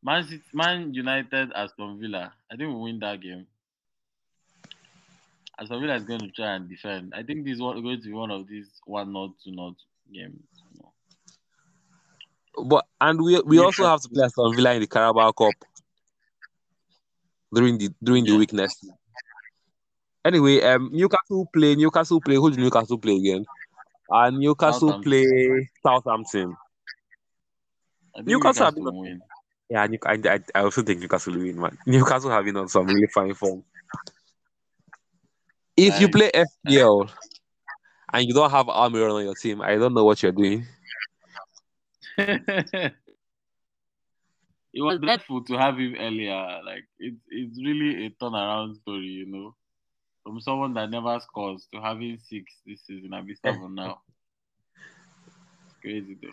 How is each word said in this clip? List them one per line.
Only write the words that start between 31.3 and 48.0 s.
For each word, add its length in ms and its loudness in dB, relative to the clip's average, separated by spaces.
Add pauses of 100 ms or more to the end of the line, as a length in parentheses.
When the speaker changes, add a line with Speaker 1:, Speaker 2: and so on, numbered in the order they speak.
Speaker 2:
will 80 -4
win, 180 -6
man. 240 -6
Newcastle 460 2
have 140 0
been 120 -4
on 120 -6
some 180 2
really 260 4
fine 220 0
form. 300 -4 (2000)
If 240 6
you 60 8
Speaker 1:
Right. 60 4
Speaker 2:
play 200 6
F 140 4 (180)
P 140 6
L 320 6 (1040)
and 160 2
you 40 0
don't 200 4
have 140 4
Almiron 480 2
on 100 -2
your 100 -6
team, 260 -6
I 160 0
don't 180 2
know 100 6
what 180 6
you're 100 4
doing. 320 0 (1500)
Speaker 1:
<laughs> 760 -4 (1800)
It 60 -6
was 160 -2
dreadful 460 -4
to 120 -8
have 220 0
him 200 -6
earlier. 640 -8
Like, 200 -16 (140)
it's, 180 -14 (120)
it's 360 -12
really 420 -4